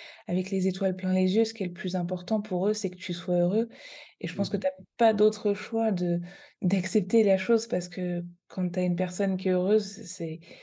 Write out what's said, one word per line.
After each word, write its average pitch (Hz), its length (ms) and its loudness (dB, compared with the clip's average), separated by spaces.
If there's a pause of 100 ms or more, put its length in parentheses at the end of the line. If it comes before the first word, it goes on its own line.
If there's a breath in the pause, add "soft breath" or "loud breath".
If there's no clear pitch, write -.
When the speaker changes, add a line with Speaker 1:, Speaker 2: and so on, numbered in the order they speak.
(280 loud breath)
Speaker 1:
avec 185 240 -2
les 190 160 2
étoiles 185 280 0
plein 185 180 -2
les 185 220 4
yeux, 220 100 4
ce 220 80 -4
qui - 100 -6
est 180 40 -2
le 175 60 -10
plus 180 220 -6
important 180 460 -2
pour 190 260 -2
eux, 214 60 2
c'est 202 160 -4
que 175 80 -12
tu - 160 -6
sois 175 220 -2
heureux. 196 340 2 (500 loud breath)
Et - 80 -8
je 170 80 -10
pense 196 140 -2
que 196 80 -2
Speaker 2:
Mhm. - 60 -6
Speaker 1:
t'as 185 200 -4 (140)
pas 226 160 6
d'autre 208 400 2
choix 226 380 -2
de, 175 300 0 (420 loud breath)
d'accepter 185 600 2
la 196 140 6
chose 226 300 2
parce 175 200 -2
que 175 380 -4 (220)
quand 180 240 -2
t'as 180 120 0
une 180 120 2
personne 185 420 0
qui 185 120 -2
est - 20 4
heureuse, 190 540 2
c'est, 160 340 -8 (240 loud breath)